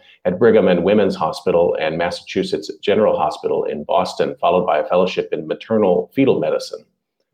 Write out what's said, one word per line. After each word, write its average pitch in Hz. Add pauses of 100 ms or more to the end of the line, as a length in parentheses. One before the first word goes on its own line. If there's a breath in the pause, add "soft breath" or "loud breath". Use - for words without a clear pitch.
(240 soft breath)
at 92
Brigham 107
and 87
Women's 95
Hospital 85
and 78
Massachusetts - (100)
General 98
Hospital 78
in 73
Boston, 85
followed 90
by 78
a 76
fellowship 92
in 78
maternal 92
fetal 120
medicine. - (520)